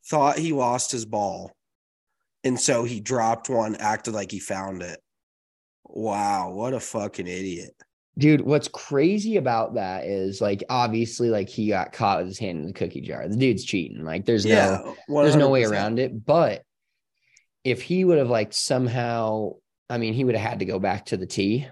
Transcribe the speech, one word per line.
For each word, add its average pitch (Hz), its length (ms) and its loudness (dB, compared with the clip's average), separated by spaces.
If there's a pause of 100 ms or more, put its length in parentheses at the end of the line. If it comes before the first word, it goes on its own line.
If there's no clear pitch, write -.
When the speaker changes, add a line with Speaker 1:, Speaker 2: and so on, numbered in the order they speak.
Speaker 1:
thought 143 320 2
he 160 160 -2
lost 123 380 0
his 113 140 -6
ball, 98 500 -6 (880)
and 127 160 0
so 120 240 2
he 120 160 -6
dropped 117 500 -2
one, 110 260 0
acted 107 380 -2
like 101 180 -6
he 101 80 -8
found 95 440 -6
it. 87 160 -12 (840)
Wow, 101 680 -2
what 113 220 -4
a 120 60 -4
fucking 101 480 -6
idiot. 90 440 -8 (460)
Speaker 2:
Dude, 147 240 6
what's 147 260 0
crazy 196 680 0
about 117 360 0
that 92 320 -4
is, 95 340 -2
like, 101 300 0
obviously, 117 640 0
like, 101 180 0
he 107 200 -2
got 98 240 0
caught 98 260 2
with 90 80 -4
his 98 100 -12
hand 90 220 -6
in 76 80 -8
the 98 60 -10
cookie 82 280 -6
jar. - 260 -8
The 104 80 -2
dude's 120 300 2
cheating. 69 380 -4
Like, 82 220 -6
there's 110 200 2
Speaker 1:
Yeah, 98 320 6 (320)
Speaker 2:
no, 147 140 4
there's 151 120 8
no 143 140 8
way 131 160 4
Speaker 1:
one 107 40 2
hundred - 0 -
percent. 104 40 0
Speaker 2:
around 104 260 0
it. 117 260 -4
But 143 380 4 (1000)
if 123 180 0
he 185 240 0
would 170 140 6
have, 123 100 2
like, 110 240 0
somehow, 117 1000 -2 (360)
I 120 80 -4
mean, 113 160 -2
he 131 120 0
would 123 100 2
have 107 120 -2
had 113 120 -6
to 98 60 -2
go 92 120 -2
back 98 300 -2
to 107 100 -2
the 90 80 -6
tee. 107 460 0